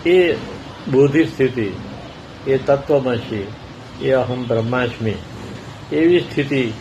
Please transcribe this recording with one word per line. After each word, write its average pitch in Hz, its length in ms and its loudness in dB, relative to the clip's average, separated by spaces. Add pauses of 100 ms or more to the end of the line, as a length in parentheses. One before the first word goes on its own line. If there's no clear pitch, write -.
એ 175 320 6 (560)
બોધિ 143 320 6
સ્થિતિ, 123 480 0 (720)
એ 135 120 2
તત્વમસી, 127 880 0 (560)
એ 135 80 0
અહમ 123 360 0
બ્રહ્માસ્મિ, 113 680 0 (800)
એવી 165 280 4
સ્થિતિ 139 600 -2